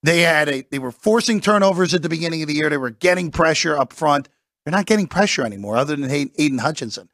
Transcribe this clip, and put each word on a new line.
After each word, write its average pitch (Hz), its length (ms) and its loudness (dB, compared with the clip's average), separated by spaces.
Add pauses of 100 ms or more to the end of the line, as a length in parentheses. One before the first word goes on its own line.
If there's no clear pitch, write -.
They 170 180 4
had 156 280 4
a, 135 120 -2 (100)
they 139 80 -4
were 127 120 -6
forcing 214 500 0
turnovers 196 520 2
at 175 80 0
the 165 80 -4
beginning 165 320 -4
of 151 60 -6
the 147 80 -2
year. 151 140 0
They 147 80 -2
were 131 120 -4
getting 175 420 0
pressure 160 460 0
up 131 140 -2
front. 143 380 0 (360)
They're 151 60 -6
not 190 140 0
getting 208 220 2
pressure 175 380 0
anymore 104 320 -4
other 147 180 0
than 139 140 -6
Hay-, 143 300 -2
Aiden 143 200 2
Hutchinson. 127 540 -6